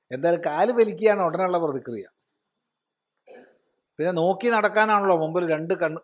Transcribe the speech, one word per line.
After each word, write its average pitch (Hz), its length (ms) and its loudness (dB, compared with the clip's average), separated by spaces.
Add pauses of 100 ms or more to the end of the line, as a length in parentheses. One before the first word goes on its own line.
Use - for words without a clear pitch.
(140)
എന്തായാലും 170 320 0
കാല് 170 320 0
വലിക്കുകയാണ് 208 480 2
ഉടനെയുള്ള 180 380 0
പ്രതിക്രിയ. 120 420 -6 (1900)
പിന്നെ 165 240 -2
നോക്കി 185 340 0
നടക്കാനാണല്ലോ 208 680 2
മുമ്പിൽ 165 220 -2 (100)
രണ്ട് 165 280 -2
കണ്ണ്, 160 220 -4